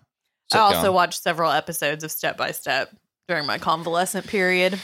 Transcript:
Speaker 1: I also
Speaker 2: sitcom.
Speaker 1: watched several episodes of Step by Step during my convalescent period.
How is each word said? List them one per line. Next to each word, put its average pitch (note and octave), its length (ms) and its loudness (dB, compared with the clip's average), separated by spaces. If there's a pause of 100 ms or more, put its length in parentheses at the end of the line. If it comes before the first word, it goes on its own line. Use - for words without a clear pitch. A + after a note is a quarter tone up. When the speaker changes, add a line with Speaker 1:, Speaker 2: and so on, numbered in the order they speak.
(540)
Speaker 1:
I G#3+ 60 4
also G3+ 320 4
Speaker 2:
sitcom. - 20 0
Speaker 1:
watched F3 300 0
several E3 260 0
episodes D3+ 540 -2
of D#3 80 -10
Step - 260 -4
by D3 140 -4
Step C3 420 -4 (340)
during D#3 200 -4
my - 100 -2
convalescent E3+ 680 -2
period. F#3 560 2